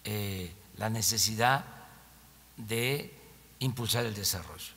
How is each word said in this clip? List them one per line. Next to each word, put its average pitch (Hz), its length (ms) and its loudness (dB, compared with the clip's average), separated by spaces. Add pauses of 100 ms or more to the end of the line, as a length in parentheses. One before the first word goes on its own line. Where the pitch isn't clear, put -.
eh, 98 500 -4 (240)
la 107 120 0
necesidad 113 720 4 (920)
de 117 580 -2 (440)
impulsar 120 460 0
el 110 100 -2
desarrollo. 85 600 -4